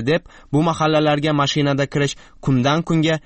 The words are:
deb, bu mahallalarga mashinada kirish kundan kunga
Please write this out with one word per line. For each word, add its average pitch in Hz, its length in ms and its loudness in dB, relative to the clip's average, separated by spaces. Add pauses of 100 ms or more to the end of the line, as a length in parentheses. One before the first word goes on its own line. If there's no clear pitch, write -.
(120)
deb, 170 100 0 (320)
bu 143 60 2 (100)
mahallalarga 156 640 0 (100)
mashinada 143 520 0
kirish 143 220 -2 (300)
kundan 139 440 2
kunga 160 260 2 (100)